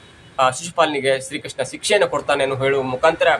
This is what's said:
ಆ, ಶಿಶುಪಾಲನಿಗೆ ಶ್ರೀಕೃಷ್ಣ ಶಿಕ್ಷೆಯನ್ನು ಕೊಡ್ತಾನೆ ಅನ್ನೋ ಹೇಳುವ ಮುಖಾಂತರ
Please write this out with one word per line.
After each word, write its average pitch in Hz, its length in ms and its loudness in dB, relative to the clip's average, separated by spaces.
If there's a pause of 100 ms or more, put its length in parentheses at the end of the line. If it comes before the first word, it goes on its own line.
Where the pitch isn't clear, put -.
(380)
ಆ, 131 120 4
ಶಿಶುಪಾಲನಿಗೆ 147 680 0
ಶ್ರೀಕೃಷ್ಣ 131 420 -8
ಶಿಕ್ಷೆಯನ್ನು 175 460 0
ಕೊಡ್ತಾನೆ 143 360 0
ಅನ್ನೋ 135 120 -2
ಹೇಳುವ 135 260 0
ಮುಖಾಂತರ 160 460 2 (120)